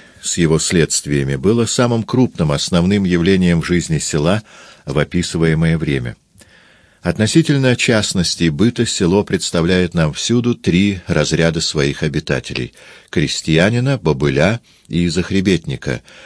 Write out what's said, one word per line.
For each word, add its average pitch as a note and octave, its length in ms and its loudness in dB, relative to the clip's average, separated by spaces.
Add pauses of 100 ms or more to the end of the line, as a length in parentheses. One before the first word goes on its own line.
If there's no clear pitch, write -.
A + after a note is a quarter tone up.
(220)
с - 160 -8
его D#2+ 200 4
следствиями C#2+ 800 0
было G#2+ 300 0
самым A#2+ 380 0
крупным G2+ 500 0
основным F2+ 500 0
явлением F2+ 580 2
в D2 40 -4
жизни D#2+ 340 -2
села E2+ 420 0 (440)
в C#2 120 -6
описываемое E2 800 0
время. C2+ 380 -4 (880)
Относительно B2+ 760 2
частности G2 760 0
быта G2+ 360 0
село G2 380 0
представляет F2+ 720 0
нам D#2+ 180 0
всюду A#2+ 400 0
три G2 540 0
разряда D#2+ 520 0
своих C#2+ 440 -2
обитателей: C#2 720 -6 (360)
крестьянина, G2+ 880 0
бобыля D2 640 0 (260)
и F2 200 0
захребетника, E2+ 960 -2 (220)